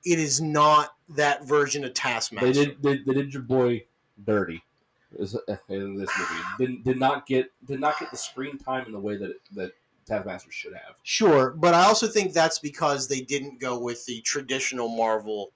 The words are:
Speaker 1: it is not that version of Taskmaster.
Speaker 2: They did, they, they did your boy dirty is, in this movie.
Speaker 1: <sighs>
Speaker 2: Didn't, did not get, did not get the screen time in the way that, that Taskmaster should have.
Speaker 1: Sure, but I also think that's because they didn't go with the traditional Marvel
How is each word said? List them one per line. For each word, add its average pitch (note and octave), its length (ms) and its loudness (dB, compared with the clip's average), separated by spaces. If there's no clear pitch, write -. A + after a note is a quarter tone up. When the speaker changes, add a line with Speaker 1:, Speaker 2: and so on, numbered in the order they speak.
Speaker 1:
it E3+ 140 2
is D3 220 0
not D3+ 480 6
that C#3+ 360 0
version C#3+ 380 2
of B2 100 -6
Taskmaster. A#2+ 580 0
Speaker 2:
They C#3+ 140 4
did, C#3 180 -8
they, C#3 140 2
they C3+ 160 -2
did C#3 200 -2
your C3+ 100 -8
boy B2 420 2
dirty F#2+ 360 0
is, G2+ 200 -6
in G2 260 -6
this G2 220 -6
movie. - 320 -6
Speaker 1:
<sighs> - 100 -10
Speaker 2:
Didn't, B2+ 240 -2
did B2+ 160 0
not C3+ 260 0
get, C3 260 0
did C3+ 140 -8
not D3 200 0
get A#2+ 120 -10
the B2+ 60 -12
screen C#3 400 -10
time C3 280 -6
in A2+ 60 -16
the G#2 80 -10
way G#2 180 -4
that, G2 160 -8
that F#2+ 180 -8
Taskmaster G2 460 -8
should - 220 -12
have. - 300 -20
Speaker 1:
Sure, C#3+ 480 4
but E3 220 4
I E3+ 120 8
also G#3+ 220 4
think G#3 260 0
that's D#3+ 260 2
because C#3+ 480 -2
they C3+ 140 -2
didn't C3+ 400 -6
go B2+ 180 -4
with A#2 260 -6
the A#2 160 -10
traditional C3 680 -4
Marvel G#2+ 680 -2